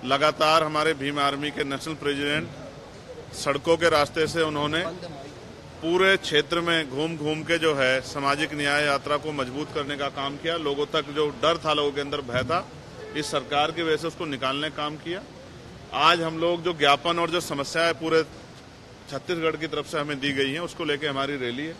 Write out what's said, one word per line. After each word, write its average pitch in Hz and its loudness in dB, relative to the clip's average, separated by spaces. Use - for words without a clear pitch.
लगातार 151 4
हमारे 156 0
भीम 143 -4
आर्मी 143 0
के 147 -4
नेशनल 139 -6
प्रेसिडेंट 143 -2
सड़कों 143 2
के 165 4
रास्ते 156 4
से 160 0
उन्होंने 151 0
पूरे 185 6
क्षेत्र 151 2
में 165 0
घूम 156 -2
घूम 156 -2
के 165 0
जो 156 4
है 131 4
सामाजिक 143 0
न्याय 147 2
यात्रा 143 2
को 151 -4
मजबूत 139 -4
करने 143 -4
का 139 -4
काम 139 -6
किया। 165 -2
लोगों 143 0
तक 147 -2
जो 147 2
डर 165 4
था, 156 0
लोगों 147 2
के 139 -2
अंदर 143 -4
भय 127 -2
था, 165 -2
इस 147 -4
सरकार 147 0
की 165 -4
वजह 160 2
से 151 -4
उसको 165 -6
निकालने 139 -2
का 135 -12
काम 151 -4
किया। 170 -8
आज 165 8
हम 160 -2
लोग 170 2
जो 175 0
ज्ञापन 147 4
और 170 2
जो 170 2
समस्या 160 -2
है 170 4
पूरे 160 4
छत्तीसगढ़ 160 -2
की 156 -4
तरफ 147 -4
से 160 -4
हमें 147 -4
दी 139 0
गई 135 0
है, 160 -4
उसको 175 -6
लेके 147 -2
हमारी 139 -2
रैली 127 -4
है। 165 -8